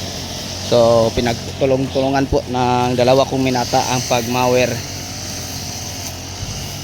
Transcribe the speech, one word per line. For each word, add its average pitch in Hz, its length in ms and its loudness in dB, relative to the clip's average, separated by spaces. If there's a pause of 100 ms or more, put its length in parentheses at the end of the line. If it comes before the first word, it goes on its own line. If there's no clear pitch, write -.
(680)
So, 117 480 6
pinagtulong-tulungan 135 1120 0
po 143 160 0
ng 123 480 0
dalawa 127 320 6
kong 135 160 -2
minata 127 480 2
ang 127 160 2
pagmawer. 123 640 2 (2250)